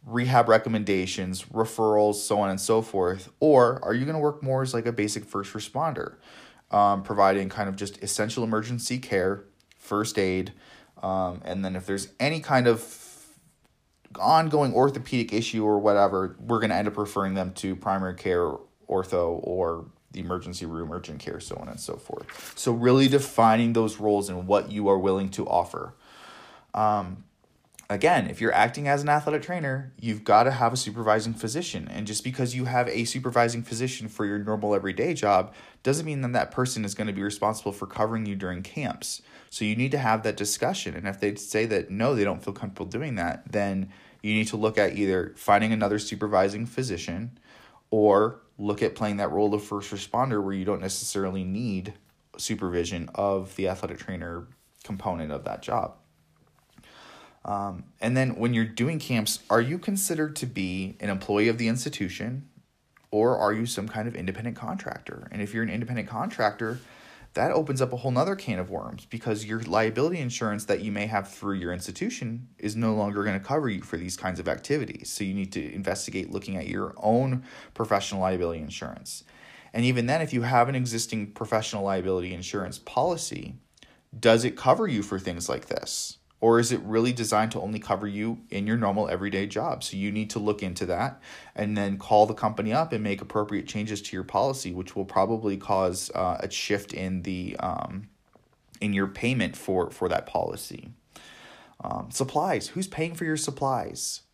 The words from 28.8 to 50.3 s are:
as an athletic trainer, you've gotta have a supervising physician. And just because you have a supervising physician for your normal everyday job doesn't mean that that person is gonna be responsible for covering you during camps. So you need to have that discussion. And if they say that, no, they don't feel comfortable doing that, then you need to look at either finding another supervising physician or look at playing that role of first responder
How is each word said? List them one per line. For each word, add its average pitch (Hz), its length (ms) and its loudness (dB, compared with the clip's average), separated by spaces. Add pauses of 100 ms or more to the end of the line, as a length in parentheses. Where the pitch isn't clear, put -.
as 143 160 2
an 147 60 0
athletic 147 340 2
trainer, 135 560 -4
you've 107 240 -4
gotta 113 260 8
have 120 240 2
a 127 40 -2
supervising 110 580 0
physician. 123 540 -6
And 107 180 -8
just 107 160 -6
because 127 320 -2
you 127 100 -2
have 123 220 2
a 117 180 0
supervising 120 560 0
physician 117 460 -4
for 107 180 -4
your 104 140 0
normal 104 340 0
everyday 104 400 0
job 101 400 4 (300)
doesn't 151 240 0
mean 143 140 -4
that 123 120 -2
that - 160 2
person 127 340 -2
is 98 120 -4
gonna 107 180 -4
be 98 80 -4
responsible 104 500 -2
for 98 140 -8
covering 110 400 -2
you 101 100 -4
during 92 280 -6
camps. - 580 -8 (300)
So - 120 -4
you 107 120 0
need 127 160 0
to 143 80 2
have 110 240 2
that 110 120 0
discussion. 117 600 -2
And 90 120 -6
if 98 120 -6
they 101 160 0
say 107 320 -2
that, 107 220 0
no, 113 260 2
they 104 100 4
don't 87 180 -2
feel 101 100 -6
comfortable 95 340 -8
doing 123 280 -4
that, 85 340 -4
then 98 400 0 (320)
you 104 120 -2
need 107 140 2
to 107 100 -4
look 107 200 2
at 98 200 4
either 95 400 0
finding 107 340 4
another 104 280 2
supervising 104 640 0
physician 117 760 -6 (520)
or 107 500 6 (160)
look 104 240 -2
at 107 140 0
playing 107 220 -2
that 92 140 0
role 101 220 2
of 104 100 -2
first 101 300 -8
responder 110 500 0